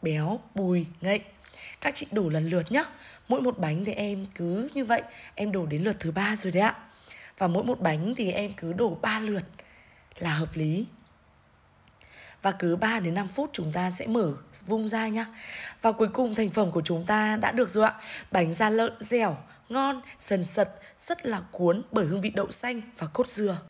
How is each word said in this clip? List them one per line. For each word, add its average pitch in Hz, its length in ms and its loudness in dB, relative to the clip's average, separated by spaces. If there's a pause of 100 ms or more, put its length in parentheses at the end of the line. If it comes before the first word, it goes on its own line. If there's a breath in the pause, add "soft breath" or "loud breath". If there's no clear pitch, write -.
béo, 160 380 0 (160)
bùi, 180 300 2 (160)
ngậy. 202 200 0 (600 loud breath)
Các - 140 0
chị - 160 -2
đổ 202 180 0
lần 160 200 2
lượt 170 220 0
nhá. 285 120 4 (440 loud breath)
Mỗi 269 140 2
một 247 180 0
bánh 165 260 0
thì 214 80 -4
em 202 320 -4 (100)
cứ 190 380 -2
như 277 120 -2
vậy, 226 160 2 (340 loud breath)
em 208 160 -2
đổ 185 140 0
đến 151 180 -2
lượt 214 160 0
thứ 160 120 -2
ba 202 240 0
rồi 190 160 -2
đấy 180 120 4
ạ. - 120 2 (640 loud breath)
Và 190 100 2
mỗi 175 160 2
một 247 180 0
bánh 175 360 0
thì 196 140 0
em 202 260 -4
cứ 165 160 -4
đổ 185 280 0
ba 220 180 0
lượt 214 240 -2 (760 loud breath)
là 170 100 -2
hợp 156 240 0
lý. 160 320 0 (1600 loud breath)
Và 196 100 2
cứ 180 240 0
ba 220 240 2
đến 165 140 -2
năm 190 140 -2
phút 285 260 -4
chúng 156 180 -2
ta 180 200 0
sẽ - 160 -2
mở 214 260 2 (320)
vung 220 220 -2
ra 220 200 -2
nhá. 220 180 -2 (560 loud breath)
Và 226 100 6
cuối 220 160 2
cùng 226 280 0
thành 214 140 2
phẩm 190 220 2
của 165 100 2
chúng 170 240 -2
ta 214 360 2
đã 262 100 2
được 170 180 2
rồi 214 160 4
ạ. - 80 4 (380 loud breath)
Bánh 170 220 2
da 214 160 4
lợn 226 300 2
dẻo, 214 380 2 (320 loud breath)
ngon, 269 320 0 (180 loud breath)
sần 190 240 2
sật, 185 260 2 (280 loud breath)
rất - 280 0
là 214 160 -2 (100)
cuốn 180 400 2
bởi 208 140 4
hương 185 160 0
vị 214 80 0
đậu 202 220 -2
xanh 240 300 0 (160)
và 160 160 -6
cốt 247 140 2
dừa. 202 300 2 (120)